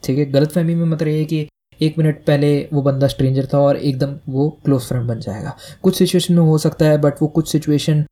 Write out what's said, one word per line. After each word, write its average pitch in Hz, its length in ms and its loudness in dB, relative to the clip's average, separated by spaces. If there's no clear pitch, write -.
ठीक 131 140 -2
है? 147 80 0
गलतफहमी 151 500 0
में 170 100 0
मत 160 180 -2
रहिए 156 220 -2
कि 156 220 -4
एक 156 160 -2
मिनट 156 280 0
पहले 147 480 2
वो 143 80 0
बंदा 135 260 0
स्ट्रेंजर 131 460 0
था 143 60 2
और 143 180 2
एकदम 139 380 -4
वो 139 360 -2
क्लोज 135 160 2
फ्रेंड 123 260 -4
बन 113 120 -4
जाएगा। - 360 -10
कुछ 185 140 2
सिचुएशन 180 360 2
में 170 80 4
हो 156 160 4
सकता 156 280 0
है, 151 160 4
but 143 100 2
वो 156 60 0
कुछ 156 240 -2
सिचुएशन 151 600 0